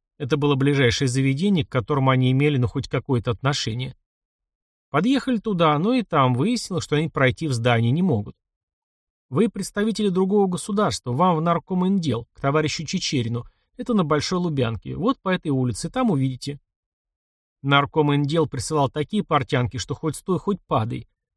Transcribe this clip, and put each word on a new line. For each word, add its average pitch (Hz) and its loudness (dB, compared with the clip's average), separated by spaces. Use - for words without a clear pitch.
Это 143 -2
было 143 2
ближайшее 139 2
заведение, 135 0
к - -14
которому 135 0
они 127 4
имели, 143 2
ну, 123 2
хоть 131 -6
какое-то 123 -2
отношение. 127 -4
Подъехали 240 2
туда, 170 2
но 208 2
и 254 2
там 131 2
выяснилось, 175 -2
что - -2
они 156 0
пройти 131 0
в 143 -2
здание 117 2
не 165 2
могут. 131 -2
«Вы 180 2
представители 208 -4
другого 190 2
государства, 180 -2
вам 170 2
в 156 0
наркоминдел, 170 0
к - -20
товарищу 151 0
Чечерину. 120 -4
Это 247 -4
на 202 4
Большой 151 -2
Лубянке, 131 -4
вот 208 -2
по - -6
этой 175 -2
улице, 127 -2
там 247 -2
увидите». 135 -2
Наркоминдел 143 2
присылал 143 -2
такие 202 -2
портянки, 135 0
что 131 -6
хоть 156 -4
стой, - -2
хоть - -4
падай. 123 -4